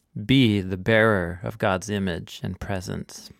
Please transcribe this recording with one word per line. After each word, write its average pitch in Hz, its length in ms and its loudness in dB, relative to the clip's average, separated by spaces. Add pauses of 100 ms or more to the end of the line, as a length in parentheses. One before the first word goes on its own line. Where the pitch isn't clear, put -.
(260)
be 113 360 6
the 95 160 -4
bearer 95 680 2
of 110 160 -8
God's 95 320 0
image 98 500 -4
and 95 180 -8
presence. 95 720 -10 (100)